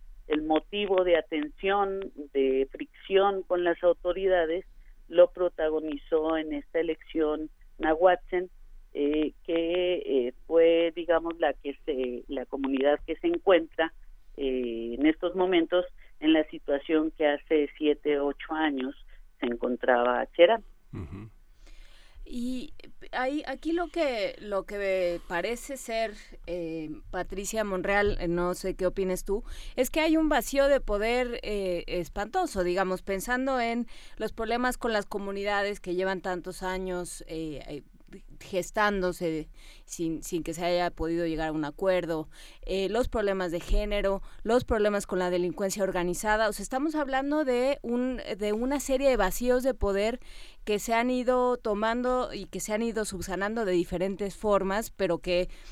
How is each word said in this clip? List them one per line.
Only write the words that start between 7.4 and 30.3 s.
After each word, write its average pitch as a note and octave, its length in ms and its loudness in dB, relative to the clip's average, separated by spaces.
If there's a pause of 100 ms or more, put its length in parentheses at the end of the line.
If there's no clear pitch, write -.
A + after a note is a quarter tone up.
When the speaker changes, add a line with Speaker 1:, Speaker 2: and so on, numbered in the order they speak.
Speaker 1:
Nahuatzen, F3+ 720 4 (440)
eh, D3+ 400 0 (120)
que, F3 520 0 (100)
eh, B2+ 280 0 (120)
fue, E3 480 6
digamos, E3 460 0
la D3 120 2
que C#3 320 -8
se, B2+ 440 -4
la C3 180 -6
comunidad C#3 600 2
que D#3+ 100 -4
se - 100 -4
encuentra, E3 680 2 (440)
eh, A#2+ 640 -2
en C#3 80 0
estos E3+ 280 2
momentos F3+ 500 2 (360)
en D#3 120 4
la D#3 120 6
situación D#3 640 0
que D#3 160 0
hace D3 500 2
siete, D3 440 2
ocho C#3+ 340 -4
años C#3+ 400 0 (460)
se A#2+ 60 -4
encontraba B2 800 2 (100)
Cherán. G#3+ 260 8 (300)
Speaker 2:
Ujú. G2 360 -10 (960)
Speaker 3:
Y B3 460 -6 (400)
ahí, C4 340 -2
aquí C#4 260 -6
lo E4+ 160 0
que, B3+ 520 -2
lo G3+ 240 -2
que F#3+ 640 0
parece G#3+ 480 -4
ser, A3+ 360 -4 (340)
eh, E3 420 -6 (220)
Patricia G3 540 -4
Monreal, G3+ 540 0
eh, F3 100 -2
no F3 260 0
sé F#3 220 -4
qué F#3 100 0
opines F#3 400 -2
tú, G#3 180 -2 (320)
es B3+ 140 2
que D#4+ 100 0
hay D#4+ 160 4
un D#4+ 140 4